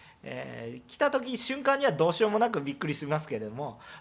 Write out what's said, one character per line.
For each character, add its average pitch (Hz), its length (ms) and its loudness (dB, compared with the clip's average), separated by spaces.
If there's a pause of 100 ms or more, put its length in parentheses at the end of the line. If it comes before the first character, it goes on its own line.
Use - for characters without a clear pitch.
(240)
え 123 600 -10
ー、 - 40 -20
来 - 80 -12
た 285 120 4
時 240 260 -2
瞬 269 280 -2
間 269 160 4
に 285 60 4
は 233 60 4
ど 160 180 4
う 170 40 4
し 196 80 -2
よ 214 60 6
う 208 40 0
も 214 60 4
な 233 140 4
く 170 100 0
び 139 120 -4
っ - 20 -14
く - 100 -6
り 151 80 0
し 147 140 -4
ま 151 120 2
す 156 80 -6
け 113 120 -4
れ 107 80 -6
ど 107 40 -10
も、 127 280 -8 (220)